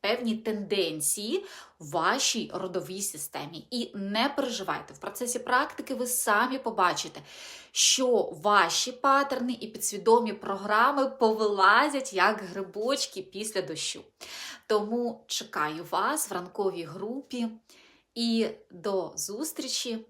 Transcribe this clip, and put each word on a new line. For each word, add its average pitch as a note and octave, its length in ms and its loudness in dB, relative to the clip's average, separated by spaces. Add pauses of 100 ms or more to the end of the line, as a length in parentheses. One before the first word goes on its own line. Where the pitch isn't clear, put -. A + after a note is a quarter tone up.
певні A3+ 320 0
тенденції G3+ 1080 -2 (320)
в D3+ 120 -14
вашій G3+ 640 0
родовій F#3 480 -6
системі. D#3 680 -8
І A#3+ 240 -4
не G3+ 340 0
переживайте, G#3+ 680 -4
в - 40 -20
процесі A#3 400 -6
практики C4+ 560 0
ви B3 120 -4
самі A#3+ 520 2
побачите, F#3 600 0 (520)
що B3 600 4 (100)
ваші G3+ 500 4
паттерни C4+ 680 2
і G#3+ 60 -8
підсвідомі A3 680 2
програми A3 760 2
повилазять, A3 1040 4
як G3 300 4
грибочки G3 800 -4
після G3 400 -6
дощу. - 400 -8 (640)
Тому A3+ 600 0
чекаю D#3 640 -4
вас A#3+ 400 0
в - 20 -6
ранковій F3+ 520 -4
групі A3+ 640 -6 (680)
і A3+ 340 2 (220)
до F3+ 460 -4
зустрічі A#3 920 -6